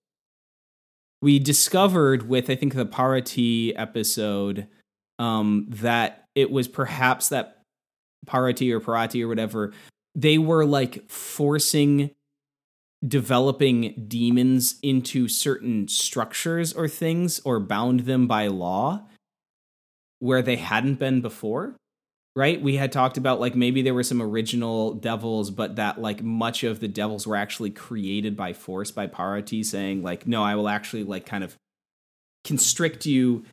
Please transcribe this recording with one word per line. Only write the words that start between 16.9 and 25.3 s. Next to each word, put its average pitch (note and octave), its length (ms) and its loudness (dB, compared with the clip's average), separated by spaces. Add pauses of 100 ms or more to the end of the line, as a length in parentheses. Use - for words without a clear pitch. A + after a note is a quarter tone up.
or A#2+ 160 2
bound A2 400 2
them B2+ 260 2
by G#2+ 200 2
law G2 560 -2 (1160)
where B2+ 200 2
they B2 160 2
hadn't B2+ 440 0
been C3 200 2
before, A#2+ 540 -6 (640)
right? C#3+ 260 2
We C#3 140 2
had C3+ 160 0
talked B2+ 240 2
about, B2+ 240 2
like, A#2+ 160 0
maybe B2+ 260 2
there C3 100 2
were B2 120 0
some B2 180 -2
original A2+ 720 -2
devils, A2 560 -4